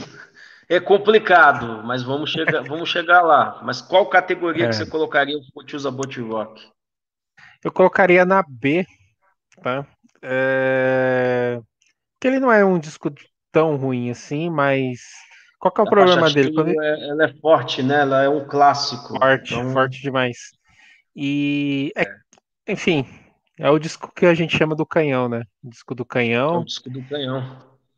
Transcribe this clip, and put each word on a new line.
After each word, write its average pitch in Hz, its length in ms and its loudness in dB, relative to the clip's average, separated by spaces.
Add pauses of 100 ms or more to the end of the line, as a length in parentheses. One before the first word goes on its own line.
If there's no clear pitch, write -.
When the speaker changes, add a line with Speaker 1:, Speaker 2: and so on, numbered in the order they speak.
(680)
Speaker 1:
é 175 120 0
complicado, 165 1040 4
mas 127 180 -4
vamos 139 280 -6
chegar, 156 320 -2
Speaker 2:
<laughs> 131 40 -14
Speaker 1:
vamos 160 220 -8
chegar 175 340 4
lá. 143 400 2
Mas 123 180 -8
qual 190 260 2
categoria 175 580 0
Speaker 2:
É. 117 60 0
Speaker 1:
que 110 40 -2
você 110 120 -6
colocaria 151 520 -2
o 135 140 -14
Futuros 139 340 -12
About 127 320 -8
You 117 120 -10
Rock? 110 380 -10 (920)
Speaker 2:
Eu 160 80 -6
colocaria 180 540 4
na 190 180 2
B, 143 440 -4 (760)
tá? 135 240 -6 (360)
É, 131 1400 -2 (580)
que - 80 -6
ele 262 140 0
não 262 100 2
é 208 140 6
um 185 140 2
disco 156 340 -8 (400)
tão 156 240 2
ruim 127 340 -4
assim, 147 380 -8
mas 135 520 -2 (580)
qual 185 120 0
que - 100 -4
é 208 40 4
o - 20 2
Speaker 1:
A - 40 -6
Speaker 2:
problema 180 320 6
Speaker 1:
faixa 156 120 2
Speaker 2:
dele? 135 140 4
Speaker 1:
título 156 160 0
Speaker 2:
Quando 156 180 -2
ele 151 40 -2
Speaker 1:
é, 151 240 -4
ela 156 140 0
é 139 100 -4
forte, 139 480 0
né? 143 180 2
Ela 135 220 2
é 139 80 2
um 147 160 -2
clássico. 143 720 0
Speaker 2:
Forte, 131 340 0
Speaker 1:
Então 127 220 -6
Speaker 2:
forte 131 260 -2
demais. 127 380 -4 (760)
E, 143 800 -4
é, 220 100 -2
Speaker 1:
É. - 680 -14
Speaker 2:
enfim, 160 340 -2 (520)
é 139 120 0
o 156 80 4
disco - 360 -10
que - 100 0
a 175 80 6
gente 160 240 -2
chama 156 180 0
do 156 120 -4
canhão, 135 420 -2
né? 117 140 -6 (200)
O 123 60 -20
disco - 260 -16
do 120 80 -10
Speaker 1:
É - 20 -6
o - 20 -10
Speaker 2:
canhão. 127 580 -2
Speaker 1:
disco - 240 -14
do 131 140 -14
canhão. 131 560 -10 (400)